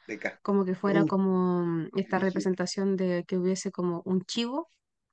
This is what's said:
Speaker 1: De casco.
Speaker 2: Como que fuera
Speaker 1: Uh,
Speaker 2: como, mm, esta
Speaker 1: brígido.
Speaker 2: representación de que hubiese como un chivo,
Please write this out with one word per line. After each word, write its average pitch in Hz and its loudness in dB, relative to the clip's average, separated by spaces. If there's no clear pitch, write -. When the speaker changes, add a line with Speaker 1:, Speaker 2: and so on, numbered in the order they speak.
Speaker 1:
De 117 -8
casco. - -8
Speaker 2:
Como 196 4
que 185 -2
fuera 185 2
Speaker 1:
Uh, - 2
Speaker 2:
como, 185 2
mm, 165 -2
esta 190 0
Speaker 1:
brígido. - -
Speaker 2:
representación 185 0
de 180 0
que 185 -2
hubiese 185 -2
como 180 -2
un 185 0
chivo, 240 -4